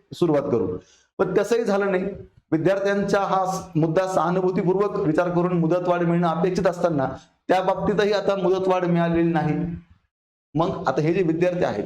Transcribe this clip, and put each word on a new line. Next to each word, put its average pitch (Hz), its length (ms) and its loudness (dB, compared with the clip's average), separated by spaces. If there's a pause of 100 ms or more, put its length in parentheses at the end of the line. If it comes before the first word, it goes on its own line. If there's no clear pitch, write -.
(140)
सुरुवात 151 280 0
करू, 113 240 0 (520)
पण 185 200 0
तसंही 233 260 0
झालं 202 260 0
नाही. 180 140 0 (480)
विद्यार्थ्यांचा 196 680 2
हा 190 260 0
स-, 175 320 -6
मुद्दा 165 280 2
सहानुभूतीपूर्वक 185 920 0
विचार 170 300 0
करून 175 300 0
मुदतवाढ 175 440 0
मिळणं 170 260 2
अपेक्षित 180 380 0
असताना 170 420 0 (400)
त्या 185 140 2
बाबतीतही 190 500 0
आता 196 240 0
मुदतवाढ 185 480 0
मिळालेली 170 480 2
नाही. 151 240 0 (960)
मग 175 320 -2
आता 156 140 0
हे 156 140 2
जे 196 80 2
विद्यार्थी 170 420 0
आहेत 104 220 -2